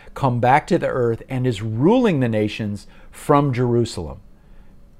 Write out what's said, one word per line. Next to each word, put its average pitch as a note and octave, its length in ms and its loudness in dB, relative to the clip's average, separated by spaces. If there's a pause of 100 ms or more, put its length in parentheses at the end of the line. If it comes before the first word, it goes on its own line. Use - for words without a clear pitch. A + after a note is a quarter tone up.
(140)
come B2 280 -2
back C3 260 4
to F3 100 2
the C#3 100 -2
earth, A#2 420 -2
and B2+ 180 -2
is A2 140 -2
ruling D3+ 580 2
the B2+ 80 0
nations G#2+ 600 -4 (240)
from C#3+ 420 2
Jerusalem? A#2 680 -2 (800)